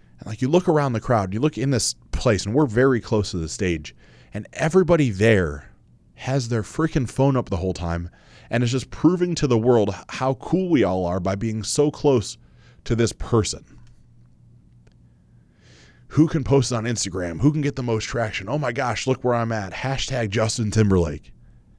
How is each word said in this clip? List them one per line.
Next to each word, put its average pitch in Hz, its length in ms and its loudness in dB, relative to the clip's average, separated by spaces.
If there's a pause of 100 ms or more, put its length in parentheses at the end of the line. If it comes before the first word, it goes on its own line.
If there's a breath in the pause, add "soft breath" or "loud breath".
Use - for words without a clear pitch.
(200 soft breath)
And, - 80 -16
like, 110 120 -8
you 127 80 0
look 175 200 2
around 147 240 2
the 110 80 -2
crowd, 98 340 0
you 113 60 -4
look 147 180 0
in 135 120 0
this 120 240 0 (180)
place, 104 340 0
and 107 80 -2
we're 147 120 4
very 123 340 2
close - 320 -2
to 92 60 -4
the 80 100 -4
stage, 85 480 -4 (360 soft breath)
and 104 200 -10
everybody 156 580 2
there 92 580 2 (460)
has 127 340 -4
their 113 140 -2
freaking 151 480 -2
phone 135 260 2
up 120 120 -2
the 98 80 -2
whole 90 160 -2
time 85 360 -4 (420 soft breath)
and 120 120 0
is 120 80 0
just 127 200 -4
proving 175 440 2
to 151 120 -2
the 123 120 4
world 110 360 4 (160)
how 135 240 -2
cool 180 340 -2
we 135 160 4
all 92 220 0
are 90 120 -2
by 95 160 -2
being 107 280 -4
so 147 280 0
close 135 460 0 (480 soft breath)
to 123 100 -2
this 113 180 0
person. - 520 -2 (2500 soft breath)
Who 151 200 4
can 147 160 -2
post 135 260 2
it 123 40 -2
on 110 100 -2
Instagram? 92 560 -4
Who 139 100 4
can 151 120 0
get 139 140 -4
the 127 60 -6
most 113 220 -2
traction? 101 440 -6
"Oh 139 100 -4
my 131 140 -4
gosh, 117 340 -4
look - 180 0
where 123 100 2
I'm 117 180 -2
at. 98 200 -6
Hashtag 131 580 -4
Justin 110 400 0
Timberlake." 95 600 2 (460 soft breath)